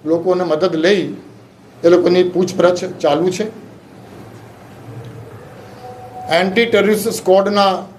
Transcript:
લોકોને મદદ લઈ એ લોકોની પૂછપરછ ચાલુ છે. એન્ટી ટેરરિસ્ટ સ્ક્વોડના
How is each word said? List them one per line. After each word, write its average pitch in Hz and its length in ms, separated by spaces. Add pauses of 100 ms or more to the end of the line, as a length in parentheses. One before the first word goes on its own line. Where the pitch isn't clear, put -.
લોકોને 180 380
મદદ 165 320
લઈ 160 400 (680)
એ 170 60
લોકોની 175 340
પૂછપરછ 180 640 (140)
ચાલુ 160 300
છે. 214 180 (2750)
એન્ટી 190 360
ટેરરિસ્ટ 208 440
સ્ક્વોડના 196 760 (140)